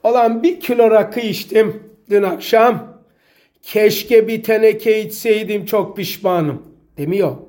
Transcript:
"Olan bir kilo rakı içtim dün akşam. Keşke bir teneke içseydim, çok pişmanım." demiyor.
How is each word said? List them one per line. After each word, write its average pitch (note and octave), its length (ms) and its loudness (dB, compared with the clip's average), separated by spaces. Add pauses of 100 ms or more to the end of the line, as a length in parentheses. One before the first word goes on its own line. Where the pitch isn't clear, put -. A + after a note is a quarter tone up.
"Olan A#3 400 2
bir F4 180 0
kilo A#3 300 2
rakı G#3+ 300 2
içtim A3 600 -2 (280)
dün G3+ 120 2
akşam. A3 720 0 (680)
Keşke A3 640 2
bir A3+ 140 -6
teneke A3 600 2
içseydim, G#3 640 -2
çok G3+ 320 -4
pişmanım." F3 680 -4 (360)
demiyor. E3 380 -2 (120)